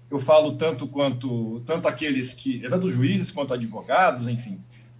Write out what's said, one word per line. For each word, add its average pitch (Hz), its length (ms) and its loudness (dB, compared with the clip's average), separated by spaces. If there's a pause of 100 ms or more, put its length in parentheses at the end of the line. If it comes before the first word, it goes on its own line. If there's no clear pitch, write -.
eu 143 100 -4
falo 151 340 6
tanto 147 340 -2
quanto, 123 760 -2
tanto 165 240 -2
aqueles 135 440 -2
que, 123 320 -4
é, 123 40 -6
tanto 180 200 0
juízes 151 400 2
quanto 131 240 -4
advogados, 123 720 0
enfim. 110 360 -6 (380)